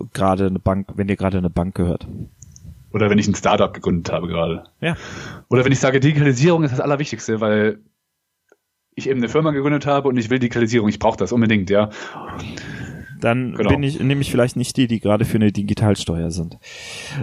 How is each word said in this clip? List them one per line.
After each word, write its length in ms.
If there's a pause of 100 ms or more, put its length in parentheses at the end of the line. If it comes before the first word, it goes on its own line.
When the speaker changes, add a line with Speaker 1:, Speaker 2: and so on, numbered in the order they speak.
(120)
Speaker 1:
gerade 360
eine 100
Bank, 360
wenn 120
dir 100
gerade 220
eine 100
Bank 260
gehört. 320 (840)
Speaker 2:
Oder 160
wenn 100
ich 80
ein 80
Startup 380
gegründet 400
habe 160
gerade. 360 (180)
Speaker 1:
Ja. 140 (520)
Speaker 2:
Oder 160
wenn 80
ich 80
sage, 180
Digitalisierung 640
ist 100
das 80
Allerwichtigste, 600
weil 380 (1160)
ich 140
eben 120
eine 100
Firma 220
gegründet 340
habe 220
und 100
ich 100
will 100
Digitalisierung, 520
ich 80
brauche 180
das 160
unbedingt, 380
ja. 180 (1300)
Speaker 1:
Dann 360
Speaker 2:
Genau. 160
Speaker 1:
bin 120
ich, 160
nehme 220
ich 100
vielleicht 260
nicht 200
die, 100
die 140
gerade 240
für 140
eine 120
Digitalsteuer 800
sind. 280 (640)